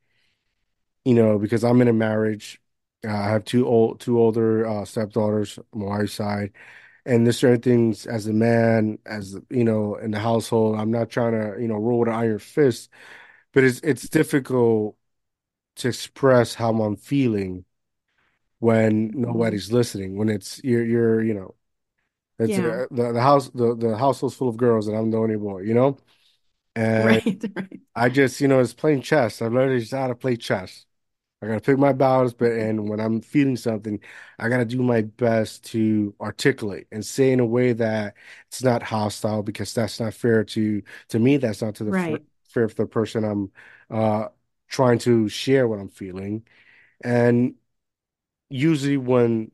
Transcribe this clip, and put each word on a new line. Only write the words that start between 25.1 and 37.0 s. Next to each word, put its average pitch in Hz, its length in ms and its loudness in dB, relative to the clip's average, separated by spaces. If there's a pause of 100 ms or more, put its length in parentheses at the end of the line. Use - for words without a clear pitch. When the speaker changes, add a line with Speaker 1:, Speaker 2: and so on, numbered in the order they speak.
Speaker 1:
the 110 80 -2
only 110 180 0
boy, 98 240 -8
you 110 140 -2
know? 135 220 4 (800)
And 113 520 4
Speaker 2:
<laughs> 208 40 2
Right, - 120 -8 (120)
right. - 240 -12 (160)
Speaker 1:
I 120 140 2
just, 131 320 2
you 139 80 4
know, 131 120 6
it's 117 120 0
playing 151 300 0
chess. 127 380 0
I've 113 120 -2
learned 131 260 2
just 110 140 -8
how 135 140 -4
to 123 80 -4
play 127 220 -4
chess. 101 480 -6 (560)
I 104 60 -10
gotta 107 140 -4
pick 139 160 2
my 139 160 4
battles, 131 400 2
but, 117 200 0
and 110 360 -4
when 107 100 -4
I'm 113 220 -2
feeling 135 360 0
something, 110 420 -6 (400)
I 113 100 -2
gotta 123 160 0
do 123 180 -2
my 120 200 2
best 110 640 -2
to 107 540 0
articulate 107 680 -4
and 104 140 -8